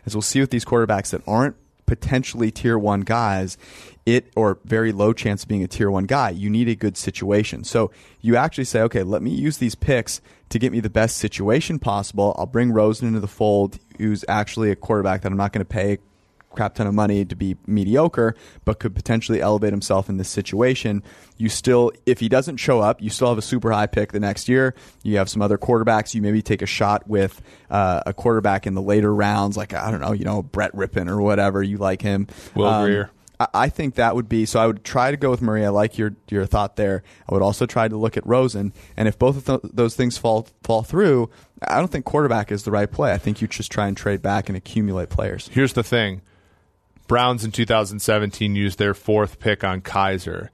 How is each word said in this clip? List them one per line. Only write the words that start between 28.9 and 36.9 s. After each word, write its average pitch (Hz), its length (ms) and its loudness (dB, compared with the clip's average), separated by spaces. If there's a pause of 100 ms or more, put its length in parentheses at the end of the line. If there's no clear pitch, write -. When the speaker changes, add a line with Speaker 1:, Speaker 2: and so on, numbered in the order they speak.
Speaker 1:
rounds, 101 440 0
like, 101 180 -8
I 107 160 -4
don't 95 100 -2
know, 80 120 -2
you 98 120 -4
know, 101 180 -2
Brett - 320 -4
Rippon 95 360 -4
or 104 100 0
whatever. 98 420 2
You 101 140 -2
like 95 260 -2
him. 98 260 0 (260)
Speaker 2:
Will 104 120 2
Speaker 1:
Um, 107 200 2
Speaker 2:
Grier. 101 240 0 (280)
Speaker 1:
I, 120 140 0
I 120 160 2
think 151 280 -4
that 117 180 2
would 117 160 -4
be, 113 160 2
so - 120 0
I 113 80 4
would 110 160 0
try 127 280 0
to 147 80 -2
go 139 120 0
with 123 120 0
Murray. 107 200 0
I 104 60 2
like 104 300 2
your, 107 160 -2 (160)
your 98 160 0
thought 104 300 0
there. 98 260 0 (260)